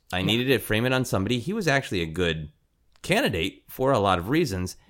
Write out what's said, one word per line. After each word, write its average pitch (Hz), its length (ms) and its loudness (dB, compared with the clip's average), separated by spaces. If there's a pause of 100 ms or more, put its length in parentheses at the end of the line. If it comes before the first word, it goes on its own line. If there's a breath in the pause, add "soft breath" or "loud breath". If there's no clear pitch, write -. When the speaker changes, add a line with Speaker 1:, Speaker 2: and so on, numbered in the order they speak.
(120)
Speaker 1:
I 90 80 -2
Speaker 2:
Yeah. 92 60 0
Speaker 1:
needed 117 220 2
to 127 100 4
frame 107 280 0
it 131 60 0
on 127 120 0
somebody. 110 360 0
He 165 120 -4
was 214 160 -2
actually 135 340 0
a 82 40 -2
good 80 440 -2 (520)
candidate 110 640 -2
for 131 240 0
a 123 60 4
lot 98 200 4
of 87 120 -4
reasons, 107 460 0 (140)